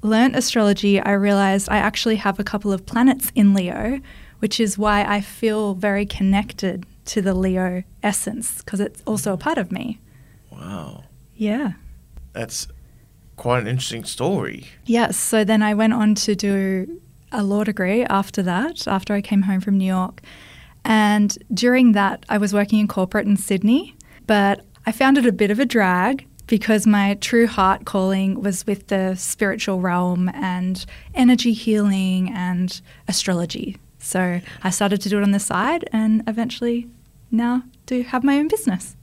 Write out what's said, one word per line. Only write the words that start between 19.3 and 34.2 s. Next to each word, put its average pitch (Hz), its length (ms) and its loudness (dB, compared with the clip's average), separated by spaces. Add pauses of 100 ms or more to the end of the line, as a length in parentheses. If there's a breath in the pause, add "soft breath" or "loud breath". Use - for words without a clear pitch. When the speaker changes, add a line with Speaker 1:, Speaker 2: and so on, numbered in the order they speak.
Speaker 1:
home 190 180 0
from 196 160 0
New 190 100 0
York. 185 360 -2 (600 loud breath)
And 208 520 4 (160)
during 247 400 6
that, 202 360 0
I 208 100 0
was 202 160 0
working 208 260 2
in 208 80 0
corporate 196 380 -2
in 202 100 4
Sydney, 208 600 0 (300 loud breath)
but 202 380 2 (220)
I 226 60 -2
found 269 260 4
it 247 80 4
a 226 60 4
bit 196 180 2
of 208 80 0
a 277 80 2
drag 202 600 0 (200)
because 214 400 2
my 202 280 2
true 233 320 2
heart 190 380 0
calling 190 580 -2
was 190 240 -4
with 202 220 -4
the 190 280 0
spiritual 196 640 -4
realm 180 540 0
and 185 500 -4 (300 loud breath)
energy 240 380 4
healing 190 800 0
and 180 480 -4 (280 soft breath)
astrology. 175 680 -4 (240)
So 180 400 -2 (220 loud breath)